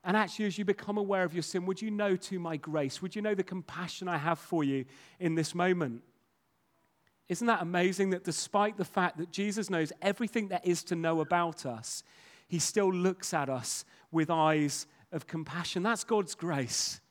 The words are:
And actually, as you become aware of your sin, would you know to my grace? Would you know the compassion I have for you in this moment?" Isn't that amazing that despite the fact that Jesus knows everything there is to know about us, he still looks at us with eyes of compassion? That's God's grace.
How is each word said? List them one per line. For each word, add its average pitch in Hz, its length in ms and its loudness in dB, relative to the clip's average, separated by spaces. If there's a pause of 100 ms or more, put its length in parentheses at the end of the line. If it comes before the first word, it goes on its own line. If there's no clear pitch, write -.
And 185 140 2
actually, 214 300 0
as 185 100 -2
you 208 80 -4
become 202 320 0
aware 196 280 2
of 165 100 -2
your 170 80 -2
sin, 180 240 -4
would 190 160 -2
you 220 80 -4
know 208 260 2
to 185 220 -6
my 165 180 -4
grace? 147 460 -2
Would 185 120 -6
you 214 60 -4
know 208 140 2
the 190 100 0
compassion 180 640 -8
I 175 80 0
have 156 220 2
for 160 260 0
you 135 220 0 (340)
in 170 140 2
this 160 200 0
moment?" 175 500 2 (1200)
Isn't 208 200 0
that 220 120 4
amazing 180 500 2
that 180 140 -2
despite 208 540 0
the 196 80 -2
fact 180 320 0
that 175 120 -6
Jesus 202 380 -2
knows 160 320 0
everything 202 480 0
there 185 160 -2
is 175 200 2
to 180 120 -2
know 165 240 2
about 170 460 0
us, 117 360 -8 (440)
he 170 120 -2
still 196 320 4
looks 185 440 0
at 143 160 0
us 127 340 -4 (260)
with 160 200 2
eyes 156 560 4 (260)
of 160 140 -6
compassion? 165 560 -4
That's 220 220 0
God's 208 300 0
grace. 143 760 -2